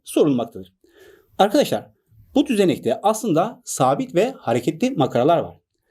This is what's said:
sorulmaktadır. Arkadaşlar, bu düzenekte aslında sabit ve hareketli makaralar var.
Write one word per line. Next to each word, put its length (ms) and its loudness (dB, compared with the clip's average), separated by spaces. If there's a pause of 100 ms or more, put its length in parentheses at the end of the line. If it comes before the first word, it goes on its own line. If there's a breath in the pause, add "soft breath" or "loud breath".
sorulmaktadır. 760 -2 (600 soft breath)
Arkadaşlar, 520 0 (440)
bu 100 2
düzenekte 580 0
aslında 640 -2
sabit 500 -2
ve 160 0
hareketli 600 -2
makaralar 460 2
var. 200 -6 (340)